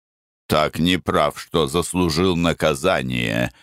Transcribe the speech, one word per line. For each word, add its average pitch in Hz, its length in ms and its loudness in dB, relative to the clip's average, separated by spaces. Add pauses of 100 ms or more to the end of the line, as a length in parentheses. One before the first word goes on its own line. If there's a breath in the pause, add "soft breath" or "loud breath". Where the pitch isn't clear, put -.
(460)
Так 76 320 0
неправ, 85 640 0
что 80 260 0
заслужил 85 720 0
наказание, 67 1160 0 (100)